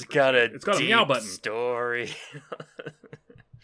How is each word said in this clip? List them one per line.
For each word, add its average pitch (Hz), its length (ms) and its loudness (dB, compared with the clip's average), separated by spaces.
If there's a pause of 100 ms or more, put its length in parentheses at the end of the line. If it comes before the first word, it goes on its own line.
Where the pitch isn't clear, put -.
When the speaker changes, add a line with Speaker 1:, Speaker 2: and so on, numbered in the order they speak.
Speaker 1:
super - 120 -14
Speaker 2:
got 135 220 4
a 127 40 6
Speaker 1:
excited. 117 180 4
It's - 80 -16
got 202 120 2
a - 40 2
meow 220 220 4
Speaker 2:
deep 165 60 2
Speaker 1:
button. 110 200 0
Speaker 2:
story. 120 840 -4 (100)
<laughs> - 40 -18 (1400)